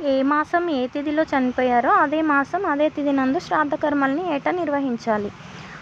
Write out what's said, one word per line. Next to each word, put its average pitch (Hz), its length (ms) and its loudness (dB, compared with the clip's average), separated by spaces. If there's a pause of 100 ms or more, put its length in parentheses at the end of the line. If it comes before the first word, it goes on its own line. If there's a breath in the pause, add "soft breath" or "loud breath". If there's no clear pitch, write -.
ఏ 269 140 2
మాసం 302 480 0
ఏ 254 180 0
తిథిలో 302 360 -2
చనిపోయారో 254 680 2
అదే 311 300 4
మాసం 302 440 0
అదే 302 240 2
తిథి 285 220 -2
నందు 269 280 2
శ్రాద్ధ 302 360 0
కర్మల్ని 294 600 0
ఏటా - 160 -2
నిర్వహించాలి. 269 760 -2 (520 loud breath)